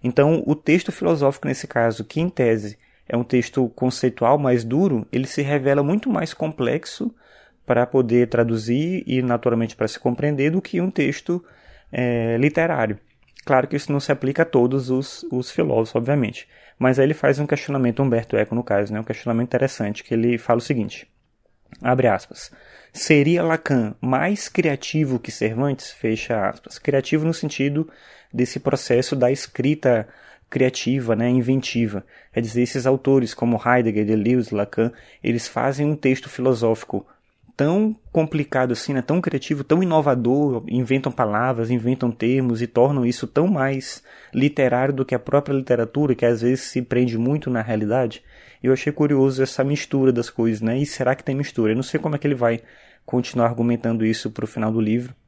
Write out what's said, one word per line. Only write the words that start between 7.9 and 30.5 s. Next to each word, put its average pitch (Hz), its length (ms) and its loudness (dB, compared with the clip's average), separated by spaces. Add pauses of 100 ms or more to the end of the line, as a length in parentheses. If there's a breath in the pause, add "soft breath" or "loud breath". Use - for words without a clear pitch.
traduzir 120 760 0
e 127 160 0
naturalmente 117 540 0
pra 110 140 -2
se - 100 -10
compreender 143 520 0
do 185 100 0
que - 180 -6
um 185 100 -2
texto, 175 540 -2 (480 soft breath)
é, 117 460 0
literário. 139 600 0 (480)
Claro 131 220 2
que - 80 -4
isso 143 160 -4
não 143 80 0
se 139 140 -2
aplica 139 300 0
a - 20 4
todos 127 440 2
os, 131 400 -4
os 127 220 -4
filósofos, 127 460 0
obviamente. 127 500 -2 (320 soft breath)
Mas 127 180 4
aí 135 80 6
ele 151 80 2
faz 143 260 2
um 147 60 0
questionamento, 135 560 0
Humberto 117 340 0
Eco 107 200 0
no 120 80 -2
caso, 104 280 0
né? 107 80 -4
Um 110 40 -8
questionamento 113 440 -2
interessante, 117 560 -2
que - 100 -4
ele 117 240 2
fala 113 200 0
o 120 40 -2
seguinte, 113 460 -4 (760)
abre 127 260 2
aspas, - 440 -4 (400 loud breath)
"Seria 160 520 2
Lacan 143 580 0
mais 147 460 -2
criativo 147 720 -2
que - 100 -12
Cervantes?" 127 600 -4
Fecha 110 580 -2
aspas. - 300 -14
Criativo 147 460 0
no 165 80 0
sentido 143 540 -4 (460 loud breath)
desse 123 260 -2
processo 131 560 0
da 127 160 2
escrita 131 760 0 (420 loud breath)
criativa, 127 680 0